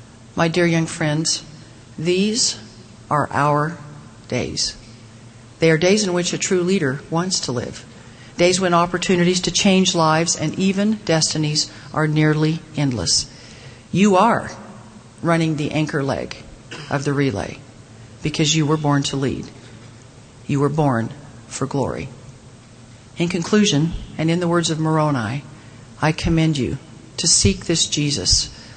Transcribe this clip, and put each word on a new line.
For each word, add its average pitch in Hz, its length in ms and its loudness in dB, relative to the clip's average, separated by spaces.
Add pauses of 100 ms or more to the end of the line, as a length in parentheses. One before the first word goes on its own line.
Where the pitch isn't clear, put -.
(360)
My 170 120 2
dear 170 200 2
young 165 180 2
friends, 156 560 -2 (560)
these 190 580 0 (540)
are 143 220 0
our 147 460 0 (520)
days. - 440 -4 (840)
They 165 100 4
are 160 80 4
days 190 260 4
in 180 100 -2
which 175 200 0
a 160 40 -4
true 185 260 0
leader 165 460 0
wants 175 320 -2
to - 100 -6
live. - 320 -6 (540)
Days 180 240 4
when 175 120 2
opportunities 175 680 2
to 175 100 -2
change 190 420 4
lives 160 400 2
and - 240 -4
even 202 460 0
destinies 156 640 0 (260)
are 156 140 0
nearly 156 540 2 (160)
endless. 120 480 0 (680)
You 190 240 4
are 196 360 2 (720)
running 160 360 2
the 147 140 -4
anchor 151 300 -2
leg 90 360 -4 (520)
of 139 140 -2
the 143 100 0
relay 135 460 -2 (640)
because 156 320 0
you 156 100 2
were 156 120 2
born 143 260 2
to 139 140 -4
lead. 139 280 -4 (1000)
You 139 120 0
were 143 100 2
born 135 400 0 (380)
for - 200 -6
glory. 117 420 -4 (1080)
In 170 100 0
conclusion, 170 640 2 (240)
and 160 140 0
in 175 80 2
the 175 80 0
words 170 240 2
of 156 80 -2
Moroni, 147 640 0 (580)
I 156 100 2
commend 160 460 2
you 123 220 -2 (380)
to 170 100 -2
seek - 380 2
this 165 200 0
Jesus, - 640 0 (280)